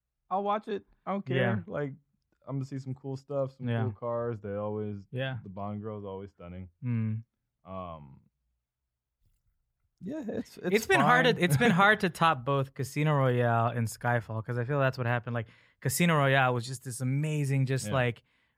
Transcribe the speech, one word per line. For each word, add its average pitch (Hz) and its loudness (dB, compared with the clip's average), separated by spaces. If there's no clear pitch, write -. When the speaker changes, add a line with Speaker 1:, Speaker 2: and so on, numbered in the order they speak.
Speaker 1:
I'll 196 -2
watch 208 -4
it. 202 -6
I 180 -6
don't 196 -4
Speaker 2:
Yeah. 131 -2
Speaker 1:
care. 117 0
Like, 147 -4
I'm 131 -8
gonna 135 -6
see 135 -10
some 131 -10
cool 135 -10
stuff, 135 -4
some 123 -8
Speaker 2:
Yeah. 117 0
Speaker 1:
cool 107 -2
cars. 117 -4
They 101 -6
always, 104 -4
Speaker 2:
Yeah. 131 -6
Speaker 1:
the 104 -16
Bond 101 -8
girl 107 -10
is 101 -12
always 98 -12
stunning. 90 -14
Speaker 2:
Mm. 113 -2
Speaker 1:
Um, 82 -14
yeah, 285 -8
it's, - -10
it's 180 0
Speaker 2:
It's 226 0
been 381 4
hard 156 6
Speaker 1:
fine. 165 4
Speaker 2:
to, 165 0
it's 151 4
been 233 6
Speaker 1:
<laughs> - -
Speaker 2:
hard 196 6
to 185 2
top 156 2
both 139 0
Casino 147 0
Royale 120 4
and 120 0
Skyfall, 110 -2
'cause 120 -4
I 123 -2
feel 139 0
that's 131 2
what 123 -2
happened. 120 0
Like, 117 -4
Casino 165 2
Royale 135 4
was 120 -2
just 131 -10
this 127 -10
amazing, 139 0
just 131 -2
Speaker 1:
Yeah. 107 -2
Speaker 2:
like, 123 0